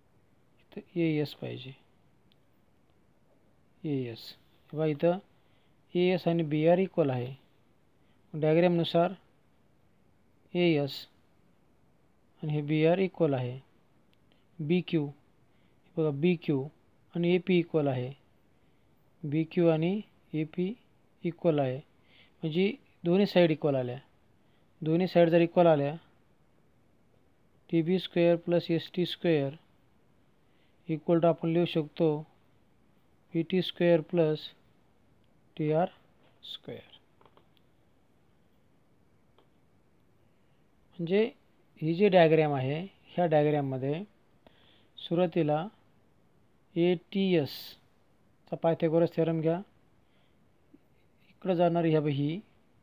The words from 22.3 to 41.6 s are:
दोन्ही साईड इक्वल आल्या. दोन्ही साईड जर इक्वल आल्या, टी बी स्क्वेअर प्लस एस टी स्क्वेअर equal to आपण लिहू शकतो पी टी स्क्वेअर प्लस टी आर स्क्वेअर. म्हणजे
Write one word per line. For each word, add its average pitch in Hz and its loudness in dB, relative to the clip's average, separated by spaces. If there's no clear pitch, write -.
दोन्ही 185 2
साईड 175 4
इक्वल 147 -2
आल्या. 127 -6
दोन्ही 165 0
साईड 170 4
जर 170 4
इक्वल 170 4
आल्या, 147 2
टी 165 2
बी 180 0
स्क्वेअर 170 0
प्लस 170 -2
एस 165 -4
टी 180 -2
स्क्वेअर 147 -2
equal 165 0
to 165 2
आपण 165 0
लिहू 170 2
शकतो 160 -2
पी 165 0
टी 185 2
स्क्वेअर 170 2
प्लस 156 -2
टी 151 -2
आर 165 0
स्क्वेअर. - -18
म्हणजे 180 0